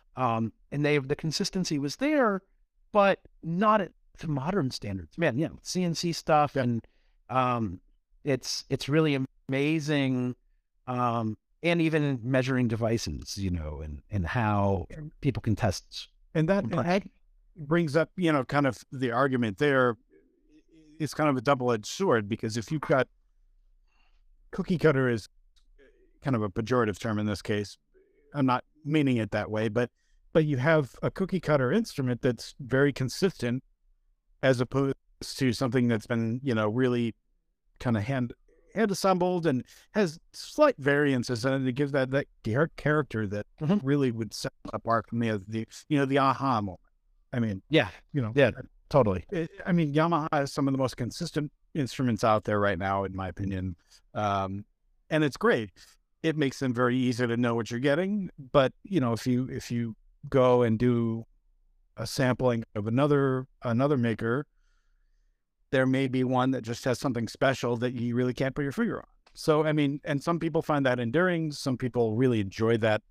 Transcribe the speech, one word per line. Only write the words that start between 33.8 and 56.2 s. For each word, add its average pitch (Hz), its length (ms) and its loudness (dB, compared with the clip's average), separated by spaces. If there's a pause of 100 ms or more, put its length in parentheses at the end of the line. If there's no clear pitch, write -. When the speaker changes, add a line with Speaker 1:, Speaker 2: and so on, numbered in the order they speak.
Speaker 2:
as 135 180 4
opposed 135 360 -2 (260)
to 131 300 -2
something 123 360 0
that's 117 180 0
been, 113 360 -2
you 135 120 0
know, 107 140 2
really 120 460 0 (640)
kind 117 180 0
of 101 60 0
hand, 123 300 -4 (420)
hand 214 160 0
assembled 180 560 0
and 127 180 0 (280)
has 170 260 0 (140)
slight - 460 2
variances, 135 640 2
and 135 220 0
it 127 60 -2
gives 139 200 -2
that, 131 180 0
that 139 160 -2 (180)
char-, 131 320 0
character 143 500 0
that 104 200 -6 (140)
Speaker 1:
Mm-hmm. 156 240 2
Speaker 2:
really 135 280 2
would 113 200 -6
set - 200 -8 (120)
it - 80 -10
apart 113 360 -2
from 117 100 -4
the, 110 300 0
the, 113 180 -6 (220)
you 147 100 2
know, 139 60 4
the 135 140 2
aha 135 420 2
moment. 95 200 -8 (520)
I 131 80 -2
mean, 104 300 -2
Speaker 1:
Yeah. 139 180 2 (240)
Speaker 2:
you 143 80 -2
know, 110 140 -4
Speaker 1:
Yeah, 135 160 4 (380)
totally. 107 420 2
Speaker 2:
it, 165 200 -4 (140)
I 196 80 0
mean, 160 220 2
Yamaha 156 380 2
has 143 200 0
some 135 160 0
of 139 40 0
the 135 60 -2
most 131 180 -2
consistent 151 560 -6 (220)
instruments 127 500 -2
out 107 200 4
there 104 160 0
right 101 180 0
now, 98 260 -2
in 95 100 -8
my 95 140 -6
opinion. 92 480 -6 (380)
Um, 101 500 -2 (460)
and 156 120 2
it's 143 140 -2
great. 143 340 0 (520)